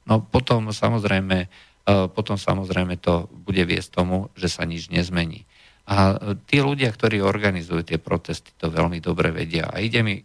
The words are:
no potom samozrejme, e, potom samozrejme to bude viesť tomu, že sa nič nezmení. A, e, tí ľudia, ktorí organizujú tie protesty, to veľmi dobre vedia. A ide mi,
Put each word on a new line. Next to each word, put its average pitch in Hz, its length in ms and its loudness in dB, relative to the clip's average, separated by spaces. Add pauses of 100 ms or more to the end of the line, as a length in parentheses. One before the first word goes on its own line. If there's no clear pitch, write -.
no 110 160 4
potom 117 480 0
samozrejme, 101 760 0
e, 92 40 -8 (680)
potom 107 240 -2
samozrejme 92 640 -2
to 85 260 2
bude - 320 -4
viesť 87 300 0
tomu, 92 480 -2
že 90 160 -2
sa 82 160 -4
nič 82 240 -8
nezmení. 85 560 -2 (400)
A, 98 240 4
e, 101 320 -4
tí 143 160 2
ľudia, 135 320 0
ktorí 107 320 0
organizujú 92 560 0
tie 82 160 -4
protesty, - 640 -6
to 82 80 -2
veľmi 82 320 0
dobre 85 320 0
vedia. 80 400 -2
A 92 80 -4
ide 113 240 2
mi, 98 200 -2